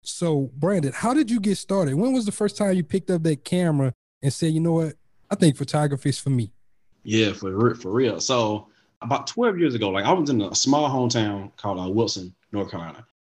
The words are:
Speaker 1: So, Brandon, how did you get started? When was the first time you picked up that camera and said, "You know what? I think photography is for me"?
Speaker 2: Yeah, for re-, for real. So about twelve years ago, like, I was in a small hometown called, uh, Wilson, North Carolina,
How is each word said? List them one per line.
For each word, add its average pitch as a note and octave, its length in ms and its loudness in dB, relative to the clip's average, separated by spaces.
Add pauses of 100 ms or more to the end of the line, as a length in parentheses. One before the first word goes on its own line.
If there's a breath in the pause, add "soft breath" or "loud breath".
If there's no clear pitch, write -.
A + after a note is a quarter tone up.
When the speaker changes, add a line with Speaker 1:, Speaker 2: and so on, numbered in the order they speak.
Speaker 1:
So, C#3+ 520 -2
Brandon, D3+ 380 0
how A#3 220 0
did C#4+ 160 2
you A#3+ 80 2
get G3 180 0
started? F3 380 0
When A#3 180 2
was A#3+ 120 0
the G3+ 60 -2
first G#3 260 -2
time G3 180 2
you F#3 80 0
picked F#3 280 -4
up F3 120 2
that D#3 220 0
camera D3+ 480 2 (300)
and C#3 100 0
said, E3 180 0
"You D#3+ 80 2
know E3 140 2
what? D#3+ 200 0 (360)
I G3+ 60 0
think D#3+ 220 6
photography C#3+ 520 0
is B2+ 100 -2
for C#3 120 -2
me"? A#2+ 200 0 (520)
Speaker 2:
Yeah, G#2+ 300 2
for G2 220 -6
re-, A#2 200 4
for F#2 160 -10
real. A2 280 2
So G#2+ 480 0 (360 soft breath)
about B2 240 -4
twelve A3+ 320 0
years C#3+ 160 2
ago, G#2 140 0
like, G2 160 -2
I C#3 60 4
was D#3+ 200 2
in A2+ 100 2
a - 140 -4
small C#3+ 340 2
hometown A2 680 -2
called, F#2+ 240 -6
uh, F2+ 80 -6
Wilson, G2 460 -2 (180)
North G2 200 -6
Carolina, E2 340 -12 (240)